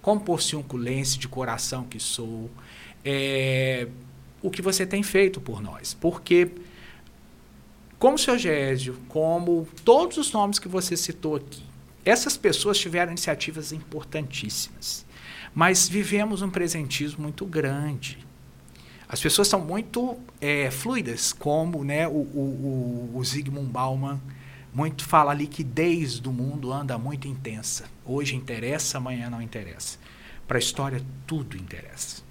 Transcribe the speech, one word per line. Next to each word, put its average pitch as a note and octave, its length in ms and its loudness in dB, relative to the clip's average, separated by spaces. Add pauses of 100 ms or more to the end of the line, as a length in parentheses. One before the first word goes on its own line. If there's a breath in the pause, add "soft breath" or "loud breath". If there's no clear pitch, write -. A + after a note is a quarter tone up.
como G#3 180 4
porciunculense C3+ 960 0
de - 80 -4
coração B2+ 600 -4
que A#2 160 -10
sou, A2+ 500 -4 (540 loud breath)
é, C3+ 800 2 (540)
o F#3 100 -2
que F#3 100 -6
você F#3+ 240 2
tem G3 160 0
feito F#3+ 380 4
por G#2+ 220 -6
nós. - 320 -8
Porque, F3 560 4 (1500 loud breath)
como C#4 180 8
o D4 40 0
senhor B3 180 4
Gésio, C3+ 600 0 (100)
como E3 580 2 (200)
todos D4+ 320 8
os - 160 0
nomes G3+ 260 2
que - 80 -6
você F3+ 300 0
citou D#3 400 -2
aqui, - 260 -10 (400)
essas A#3 320 4
pessoas G3+ 420 2
tiveram F3 360 0
iniciativas D#3 580 -4
importantíssimas, - 1300 -6 (480 loud breath)
mas F3+ 340 6
vivemos G#3 540 0
um G3 80 0
presentismo D3+ 720 -2
muito D3+ 220 -6
grande. D3 720 -2 (880 loud breath)
As - 140 -4
pessoas G3 260 6
são G3 140 4
muito, A3+ 560 -2 (240)
é, C#3+ 300 2
fluidas, E3 600 -2
como, D#3 520 0
né, D3+ 240 2
o, C#3 40 -2
o, C3 1040 -2
o, B2 60 -6
o B2+ 40 -2
Zygmunt C#3 440 -4
Bauman C3+ 520 -2 (540 loud breath)
muito D#3 320 -2
fala, D3 260 8
a D3 40 2
liquidez D3 840 0
do C3+ 120 -4
mundo C3 420 -2
anda C3+ 240 -2
muito C3+ 300 -4
intensa. B2+ 580 -6 (180)
Hoje C3+ 320 -2
interessa, B2+ 640 -2
amanhã B2 320 -4
não A#2+ 120 -6
interessa. G#2+ 580 -8 (480 loud breath)
Pra B2+ 100 4
história, C3+ 440 0 (240)
tudo C3+ 300 -4
interessa - 760 -10